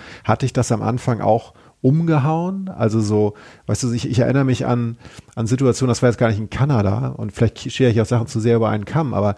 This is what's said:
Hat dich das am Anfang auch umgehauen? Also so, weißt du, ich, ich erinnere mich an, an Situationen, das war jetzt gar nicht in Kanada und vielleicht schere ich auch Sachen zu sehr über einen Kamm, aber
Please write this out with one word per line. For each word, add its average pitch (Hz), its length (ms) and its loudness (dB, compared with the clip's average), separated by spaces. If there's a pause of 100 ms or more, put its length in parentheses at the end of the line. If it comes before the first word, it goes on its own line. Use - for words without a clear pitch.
(240)
Hat - 180 0
dich 131 120 -2
das 123 180 0
am 107 100 0
Anfang 113 380 -2
auch 107 340 0 (280)
umgehauen? 165 880 0
Also 110 320 0
so, 104 320 2 (340)
weißt - 160 -2
du, 123 80 -2
ich, 120 180 -4
ich - 100 0
erinnere 131 260 2
mich 131 200 0
an, 120 300 -2 (400)
an 113 120 -4
Situationen, 127 420 2
das 117 120 0
war 127 60 4
jetzt 120 100 2
gar 120 120 2
nicht 104 100 0
in 110 100 -6
Kanada 117 600 0
und 110 240 -8
vielleicht - 260 0 (140)
schere 127 180 2
ich 110 80 2
auch 110 60 4
Sachen 120 220 0
zu - 120 -4
sehr 117 160 2
über 110 140 2
einen 107 160 -4
Kamm, 143 280 -2
aber 101 240 0